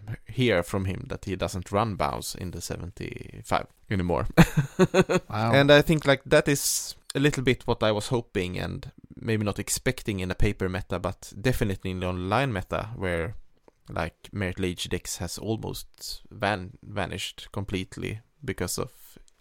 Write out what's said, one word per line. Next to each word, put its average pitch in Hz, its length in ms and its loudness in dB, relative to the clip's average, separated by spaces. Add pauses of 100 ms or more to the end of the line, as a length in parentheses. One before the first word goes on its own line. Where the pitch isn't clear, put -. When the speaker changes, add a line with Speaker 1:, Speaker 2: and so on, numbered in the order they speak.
(280)
Speaker 1:
hear 107 360 4
from 98 220 -2
him 92 220 -4
that - 180 -8
he 95 120 -4
doesn't 90 340 -4
run 104 240 2
bounce 69 400 -4
in 90 160 -8
the 87 100 -10
seventy-five - 1040 -6 (220)
anymore. 87 420 2
<laughs> - 60 0 (920)
Speaker 2:
Wow. 110 240 0
Speaker 1:
And 143 180 8
I 147 100 12
think, 156 240 2
like, 139 200 4
that 147 240 6
is - 460 0 (200)
a 143 40 0
little 143 240 4
bit 123 220 2
what 117 180 0
I 110 80 4
was 104 180 0
hoping 92 500 -2
and 90 320 -6 (240)
maybe 110 300 0
not 101 140 -2
expecting - 600 -2
in 92 120 -4
a - 40 -4
paper 101 340 2
meta, 90 300 -4
but - 400 -6
definitely 101 520 0
in 92 100 -4
the 90 60 -2
online 98 440 0
meta, 90 440 -4
where, 87 400 -2 (540)
like, 85 440 -6
Merit 92 260 -4
Lage 90 300 -2
decks - 280 -6
has - 200 -6
almost - 840 -8 (100)
van-, 101 400 -2 (120)
vanished - 680 -6
completely 95 680 -4 (240)
because 90 340 -4
of - 140 -4 (500)